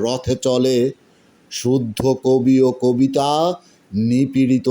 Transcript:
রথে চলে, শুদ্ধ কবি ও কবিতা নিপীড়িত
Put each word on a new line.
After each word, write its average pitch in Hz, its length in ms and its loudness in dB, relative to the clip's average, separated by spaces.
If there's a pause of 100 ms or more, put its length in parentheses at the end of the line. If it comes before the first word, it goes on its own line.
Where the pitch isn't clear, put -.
রথে 127 360 -2
চলে, 127 420 0 (720)
শুদ্ধ 120 480 -4 (220)
কবি 131 380 2
ও 131 100 4 (100)
কবিতা 135 500 0 (720)
নিপীড়িত 131 720 0